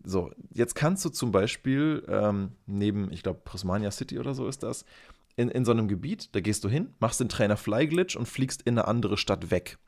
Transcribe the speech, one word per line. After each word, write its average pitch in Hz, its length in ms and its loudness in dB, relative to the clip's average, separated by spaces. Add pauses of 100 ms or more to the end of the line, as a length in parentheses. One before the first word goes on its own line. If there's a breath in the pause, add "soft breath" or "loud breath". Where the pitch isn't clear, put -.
so, 92 260 -2 (220)
jetzt 120 200 2
kannst 180 300 2
du 160 60 0
zum 120 240 -2
Beispiel, 135 760 2
ähm, 101 460 2 (120)
neben, 101 460 0
ich 87 120 -10
glaub, 92 200 -4
Prismania 98 480 -2
City - 280 -6
oder 131 140 -4
so 127 140 -4
ist 135 160 -6
das, 117 220 -6 (500 loud breath)
in, 120 140 2
in 127 160 0
so 117 80 6
einem 110 160 2
Gebiet, 101 440 -6
da 104 60 2
gehst 104 240 0
du 101 60 0
hin, 160 300 0
machst 113 200 0
den 123 80 0
Trainer 104 300 2
Fly 120 300 0
Glitch 180 280 0
und 120 100 -4
fliegst - 360 -4
in 117 180 2
eine - 80 2
andere 107 300 2
Stadt 85 340 -2
weg. - 360 -2